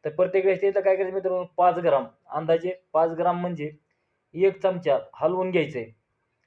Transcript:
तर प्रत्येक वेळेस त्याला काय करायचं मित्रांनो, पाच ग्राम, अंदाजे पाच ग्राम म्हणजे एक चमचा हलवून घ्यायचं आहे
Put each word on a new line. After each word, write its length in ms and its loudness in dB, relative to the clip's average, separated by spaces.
तर 60 -6
प्रत्येक 340 0
वेळेस 160 2
त्याला 200 2
काय 160 2
करायचं 180 -4
मित्रांनो, 300 -2
पाच 220 4
ग्राम, 260 2
अंदाजे 420 -2
पाच 180 2
ग्राम 300 -2
म्हणजे 300 -6
एक 280 0
चमचा 360 0
हलवून 360 -2
घ्यायचं 280 -2
आहे 120 -10